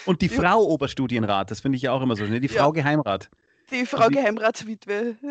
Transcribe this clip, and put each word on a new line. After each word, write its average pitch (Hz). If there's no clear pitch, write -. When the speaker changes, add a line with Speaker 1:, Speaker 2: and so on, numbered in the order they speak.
Speaker 1:
Und 185
die 185
Speaker 2:
Ja. 233
Speaker 1:
Frau 202
Oberstudienrat, 120
das 107
finde 135
ich 127
ja 127
auch 131
immer 123
so 104
schön. 113
Die 135
Speaker 2:
Ja. -
Speaker 1:
Frau 151
Geheimrat. 143
Speaker 2:
Die 247
Frau 277
Speaker 1:
Also 233
die 277
Speaker 2:
Geheimratswitwe. 220